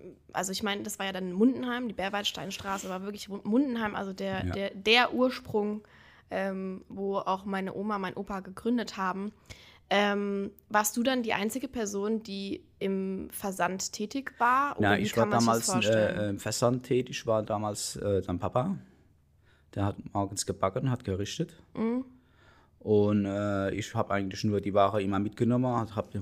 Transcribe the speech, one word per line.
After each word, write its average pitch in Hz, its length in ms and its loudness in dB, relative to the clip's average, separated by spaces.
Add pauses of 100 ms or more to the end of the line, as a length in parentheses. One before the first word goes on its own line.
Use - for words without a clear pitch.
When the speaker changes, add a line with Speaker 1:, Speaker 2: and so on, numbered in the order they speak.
(340)
Speaker 1:
also 190 180 -2
ich 190 100 -4
meine, 202 200 -2
das 214 160 -8
war 190 80 -4
ja 190 60 -4
dann 185 160 -4
in 180 40 -4
Mundenheim, 240 560 2
die 190 60 -6
Bärwaldsteinstraße 196 960 -4
war 185 140 -6
wirklich 208 240 -10
Mu-, 190 160 -8
Mundenheim, 226 500 2
also 196 180 -4
der, 190 340 -4
Speaker 2:
Ja. 180 60 -2
Speaker 1:
der, 196 220 -4
der 226 400 4
Ursprung, 214 680 0 (480)
ähm, 190 580 -4
wo 196 280 -4
auch 190 300 -2
meine 190 280 -4
Oma, 208 240 -2
mein 190 160 -4
Opa 196 260 -6
gegründet 220 560 -2
haben. 190 360 -2 (560)
Ähm, 202 600 2 (200)
warst 214 260 2
du 240 60 2
dann 254 200 2
die 220 120 -2
einzige 220 340 -2
Person, 214 540 -2
die 196 400 -6 (160)
im 190 520 -2
Versand 190 640 -2
tätig 262 460 -6
war? 262 400 2
Oder 202 140 6
Speaker 2:
Na, 202 60 4
Speaker 1:
wie 196 40 0
Speaker 2:
ich 208 100 0
Speaker 1:
kann - 180 4
Speaker 2:
war 117 120 4
Speaker 1:
man 113 140 6
sich 117 100 -2
das - 0 -
Speaker 2:
damals, 107 200 2
Speaker 1:
vorstellen? 107 340 4
Speaker 2:
äh, 104 100 0
im 98 80 -4
Versand 123 460 2
tätig, 127 420 0
war 110 160 4
damals, 104 540 -2
äh, 98 260 2
dann 90 160 -2
Papa. 127 380 0 (1000)
Der 101 120 0
hat 98 100 -2 (180)
morgens 101 320 -2
gebacken, 98 440 0
hat 120 140 -2
gerichtet. 101 500 -4 (200)
Speaker 1:
Mhm. 240 300 -2 (760)
Speaker 2:
Und, 104 480 4
äh, 98 480 0
ich - 200 -6
hab 113 160 0
eigentlich 98 340 -2
nur 104 160 2
die 98 140 -4
Ware 101 280 6
immer 98 180 0
mitgenommen, 117 760 0
hab, 110 140 -2 (120)